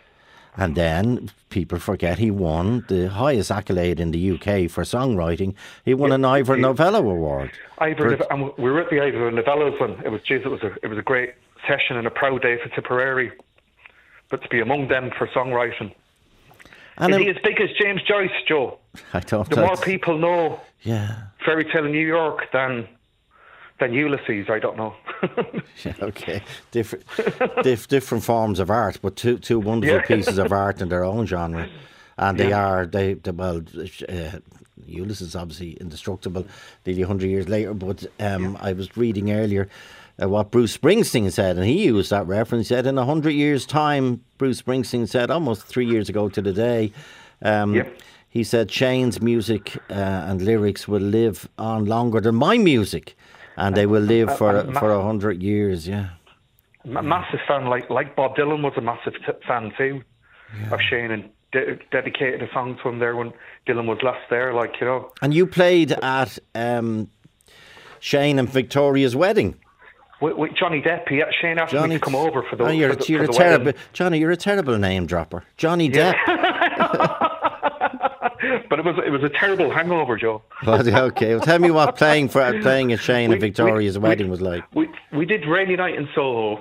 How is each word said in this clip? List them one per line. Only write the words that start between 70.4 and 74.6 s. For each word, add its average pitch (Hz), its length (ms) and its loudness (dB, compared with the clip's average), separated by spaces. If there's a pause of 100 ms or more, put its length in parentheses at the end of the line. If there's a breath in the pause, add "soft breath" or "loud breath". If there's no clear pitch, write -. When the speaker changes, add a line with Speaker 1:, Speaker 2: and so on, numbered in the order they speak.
Speaker 2:
Johnny 165 260 0
Depp, 160 280 -2
he, 139 140 2 (180)
Shane 165 180 0
asked 165 140 -2
me 135 80 2
Speaker 1:
Johnny 165 160 2
Speaker 2:
to 147 40 -4
come 135 140 -2
over 139 300 0
for - 120 -8
the, 120 80 2
Speaker 1:
Oh, 117 40 4
you're, 156 220 4
Speaker 2:
for - 60 0
the, 143 160 -2
Speaker 1:
you're 156 80 4
Speaker 2:
for 151 40 2
Speaker 1:
a - 20 2
Speaker 2:
the 127 60 2
Speaker 1:
terrible, 156 340 6
Speaker 2:
wedding. 143 140 0 (120)
Speaker 1:
Johnny, 180 280 0
you're 156 100 4
a 175 60 2
terrible 170 420 0